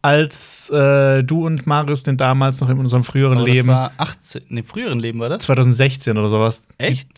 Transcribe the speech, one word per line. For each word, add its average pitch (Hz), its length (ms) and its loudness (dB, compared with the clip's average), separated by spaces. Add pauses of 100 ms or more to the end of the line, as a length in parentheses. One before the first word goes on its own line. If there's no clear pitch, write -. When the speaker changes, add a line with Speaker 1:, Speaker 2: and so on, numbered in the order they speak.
Speaker 1:
als, - 680 0
äh, 139 540 2
du 160 200 -2
und 160 220 -4
Marius 147 380 -2
den 135 120 0
damals 131 440 0
noch 127 80 0
in 131 100 0
unserem 123 240 0
früheren 135 360 2
Speaker 2:
Aber 120 100 2
das 127 80 4
Speaker 1:
Leben 127 140 2
Speaker 2:
war 127 260 2
achtzehn, - 540 -8
nee, 117 120 -8
früheren 185 380 -6
Leben 117 180 -6
war 117 100 -4
das? 170 140 -4
Speaker 1:
zweitausendsechzehn 127 720 2
oder 107 120 0
sowas. 110 340 0 (160)
Speaker 2:
Echt? 131 400 -4